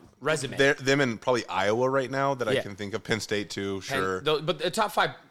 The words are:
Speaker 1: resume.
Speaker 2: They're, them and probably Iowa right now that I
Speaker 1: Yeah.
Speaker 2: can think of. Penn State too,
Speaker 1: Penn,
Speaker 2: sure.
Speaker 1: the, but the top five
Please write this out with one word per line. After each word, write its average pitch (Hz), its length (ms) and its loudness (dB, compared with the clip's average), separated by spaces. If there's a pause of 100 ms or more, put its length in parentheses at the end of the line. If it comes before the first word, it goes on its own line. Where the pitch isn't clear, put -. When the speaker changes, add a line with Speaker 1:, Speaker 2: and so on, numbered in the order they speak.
(200)
Speaker 1:
resume. 135 380 -2
Speaker 2:
They're, 139 160 6
them 139 280 2
and 117 200 0
probably 123 260 0
Iowa 104 440 2
right 135 180 0
now 139 240 0
that 123 140 -4
I 104 60 2
Speaker 1:
Yeah. 110 100 2
Speaker 2:
can 101 120 -10
think 101 200 -6
of. 101 80 -8
Penn 113 160 0
State 104 320 -2
too, 98 360 -4
Speaker 1:
Penn, 139 120 -2
Speaker 2:
sure. 95 220 0
Speaker 1:
the, 151 200 0
but 160 160 -4
the 165 140 -2
top 214 220 0
five 180 180 2 (200)